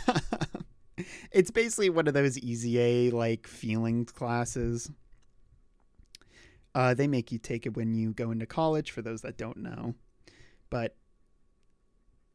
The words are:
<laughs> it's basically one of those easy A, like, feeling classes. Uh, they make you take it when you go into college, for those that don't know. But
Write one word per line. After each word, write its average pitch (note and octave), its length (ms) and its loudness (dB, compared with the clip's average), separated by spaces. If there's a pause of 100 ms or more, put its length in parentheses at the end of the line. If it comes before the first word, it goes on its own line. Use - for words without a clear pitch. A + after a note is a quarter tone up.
(560)
<laughs> - 760 -14
it's F#3 180 6
basically A3+ 400 2
one E3 160 4
of D3 80 2
those C#3 240 4
easy A#2+ 400 0
A, A#2+ 320 6
like, A#2 380 -2
feeling A2+ 560 0
classes. A#2+ 840 -4 (1800)
Uh, B2+ 220 4
they C#3 140 2
make B2 240 0
you A#2 60 -4
take A#2 280 -6
it A2 100 -4
when A2+ 180 -2
you A2 180 0
go A#2 180 -4
into A2+ 160 -4
college, D#3 460 0
for A#2 100 -8
those A2+ 200 -8
that B2 140 -10
don't A2+ 200 -8
know. A#2 400 -8 (720)
But A#2 280 -2 (1400)